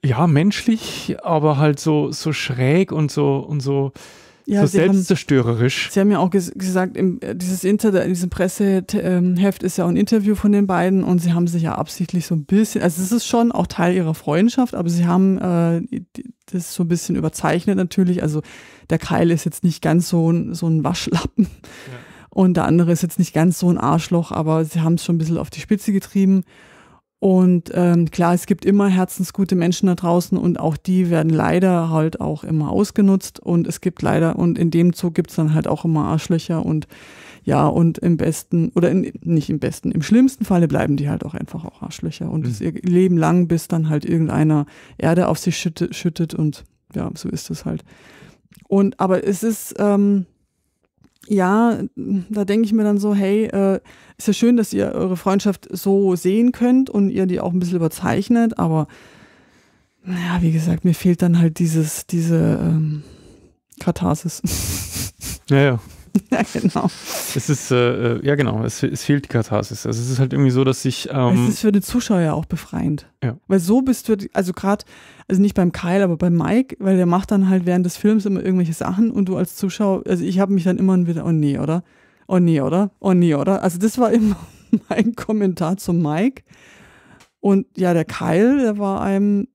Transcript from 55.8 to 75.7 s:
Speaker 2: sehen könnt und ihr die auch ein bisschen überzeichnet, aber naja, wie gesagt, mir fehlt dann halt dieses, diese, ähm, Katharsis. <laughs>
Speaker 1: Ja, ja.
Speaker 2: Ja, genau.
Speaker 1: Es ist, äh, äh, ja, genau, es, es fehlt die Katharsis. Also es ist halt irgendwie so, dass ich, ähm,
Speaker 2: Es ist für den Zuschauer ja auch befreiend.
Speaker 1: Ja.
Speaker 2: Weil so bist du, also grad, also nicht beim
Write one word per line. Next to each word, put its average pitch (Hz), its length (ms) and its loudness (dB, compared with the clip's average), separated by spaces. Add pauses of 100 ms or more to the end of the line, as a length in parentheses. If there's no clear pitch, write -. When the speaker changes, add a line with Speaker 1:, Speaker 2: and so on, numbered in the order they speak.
Speaker 2:
sehen 226 340 2
könnt 247 380 2
und 202 200 2
ihr 190 180 0
die 180 120 -2
auch 175 140 -4
ein 185 60 0
bisschen 175 180 -2
überzeichnet, 220 800 0
aber 160 280 0 (1160)
naja, 175 380 -4
wie 165 100 2
gesagt, 160 320 0
mir 175 100 4
fehlt 175 280 2
dann 175 180 4
halt 165 200 2
dieses, 160 480 0
diese, 165 540 2
ähm, 156 420 0 (760)
Katharsis. 170 680 -4
<laughs> - 640 -8 (360)
Speaker 1:
Ja, 139 100 6
ja. 135 200 2 (520)
Speaker 2:
Ja, - 100 2 (120)
genau. - 320 0 (500)
Speaker 1:
Es - 140 -6
ist, 139 220 -2
äh, 120 460 2
äh, - 80 -6
ja, 143 100 2
genau, 110 280 -2
es, 117 180 -4
es - 220 -4
fehlt 143 220 0
die - 40 -18
Katharsis. 107 560 -2
Also 113 160 -4
es 120 80 -6
ist 131 100 -2
halt 131 120 2
irgendwie 135 200 4
so, 131 120 2
dass 131 220 -2
ich, - 260 -6
ähm, 127 220 2 (140)
Speaker 2:
Es 214 80 0
ist - 60 -12
für 214 100 2
den 202 100 2
Zuschauer 214 400 -2
ja 156 120 0
auch 160 120 -4
befreiend. - 640 -6 (140)
Speaker 1:
Ja. 123 120 -2 (120)
Speaker 2:
Weil 190 120 2
so 202 220 2
bist 262 260 -2
du, 220 80 2 (160)
also 180 220 -4
grad, 196 320 -2 (420)
also 190 140 2
nicht 202 140 2
beim 175 180 2